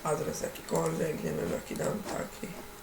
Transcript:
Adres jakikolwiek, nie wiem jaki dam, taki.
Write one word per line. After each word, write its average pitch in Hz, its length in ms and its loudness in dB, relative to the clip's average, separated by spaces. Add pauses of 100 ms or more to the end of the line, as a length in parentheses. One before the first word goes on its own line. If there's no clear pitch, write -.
Adres - 380 2
jakikolwiek, 165 800 2
nie 156 80 2
wiem 160 220 2
jaki - 220 -2
dam, - 280 0
taki. - 500 -4 (300)